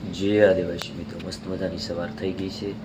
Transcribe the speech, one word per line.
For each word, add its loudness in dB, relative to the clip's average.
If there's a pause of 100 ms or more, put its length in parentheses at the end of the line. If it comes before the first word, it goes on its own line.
(120)
જય 6
આદિવાસી. 2
મિત્રો, -10
મસ્ત -8
મજાની -4
સવાર -4
થઈ -4
ગઈ -4
છે -6 (120)